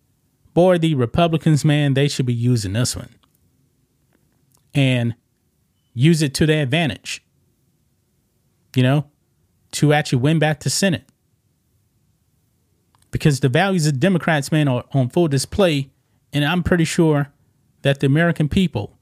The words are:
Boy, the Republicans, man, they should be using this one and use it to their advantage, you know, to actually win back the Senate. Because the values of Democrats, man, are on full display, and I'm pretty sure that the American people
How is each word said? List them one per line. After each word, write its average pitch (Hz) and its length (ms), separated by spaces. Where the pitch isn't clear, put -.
Boy, 180 240
the 160 180
Republicans, 156 680
man, 147 300
they 139 140
should 139 180
be 123 80
using 117 400
this 123 220
one - 200
and 127 420
use 156 280
it 147 140
to 165 100
their 156 180
advantage, 160 600
you 127 80
know, 139 260
to 147 220
actually 147 260
win 151 200
back 147 220
the - 80
Senate. 170 360
Because 147 280
the 139 100
values 170 380
of 143 120
Democrats, 165 520
man, 151 160
are 123 240
on 127 180
full 175 200
display, 139 600
and 147 100
I'm 165 200
pretty 175 200
sure 151 480
that 135 160
the 143 80
American 160 420
people - 520